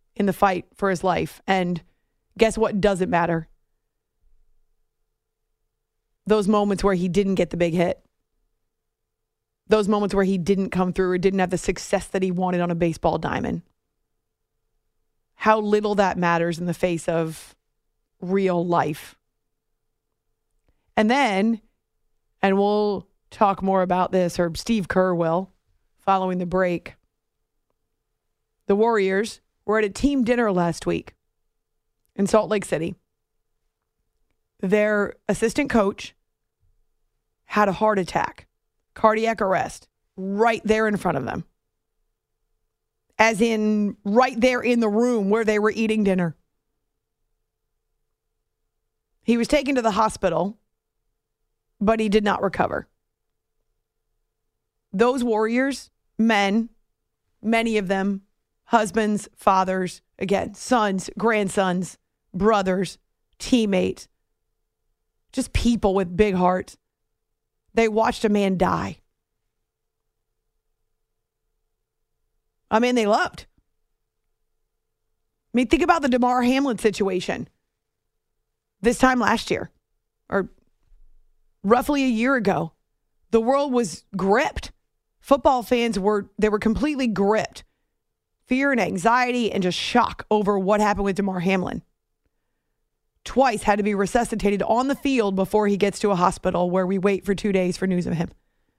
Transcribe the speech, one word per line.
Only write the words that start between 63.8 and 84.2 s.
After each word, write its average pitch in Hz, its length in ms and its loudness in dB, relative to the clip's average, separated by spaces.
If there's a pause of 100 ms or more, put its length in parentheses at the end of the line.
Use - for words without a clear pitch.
just - 200 -4
people 220 420 2
with 185 220 -2
big 208 180 2
hearts. 180 420 0 (960)
They 226 140 2
watched 214 380 0
a 220 40 4
man 202 280 2
die. 180 420 -2 (3750)
A 214 120 2
man 247 160 2
they 220 100 2
loved. 240 400 -2 (2000)
I - 40 0
mean, 247 120 2
think 311 140 2
about 359 200 2
the 285 60 0
Damar 247 340 2
Hamlin 262 360 2
situation 190 720 -2 (1300)
this 233 180 0
time 254 220 4
last 220 300 0
year, - 200 -4 (580)
or 95 220 -4 (1120)
roughly 269 420 2
a 262 40 2
year 240 260 0
ago. 180 380 -2 (580)
The 226 100 2
world 277 320 0
was 240 320 -4 (120)
gripped. 196 560 -2 (480)